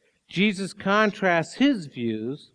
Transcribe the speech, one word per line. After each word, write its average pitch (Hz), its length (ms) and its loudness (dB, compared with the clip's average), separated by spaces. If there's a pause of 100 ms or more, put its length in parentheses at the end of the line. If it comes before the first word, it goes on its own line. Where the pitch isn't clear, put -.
(300)
Jesus 190 420 0
contrasts 190 840 0
his 240 320 2
views 117 680 -6